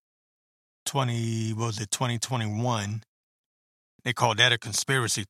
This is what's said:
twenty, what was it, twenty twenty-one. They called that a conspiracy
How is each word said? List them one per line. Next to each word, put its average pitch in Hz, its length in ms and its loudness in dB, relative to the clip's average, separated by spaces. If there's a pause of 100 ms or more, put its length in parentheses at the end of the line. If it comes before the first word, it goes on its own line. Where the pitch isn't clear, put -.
(840)
twenty, 113 680 0
what 113 140 0
was 110 120 -4
it, 113 120 -6
twenty 120 280 0
twenty-one. 110 840 -2 (1000)
They 123 100 0
called 113 240 2
that 123 140 6
a 117 60 4
conspiracy 113 720 -2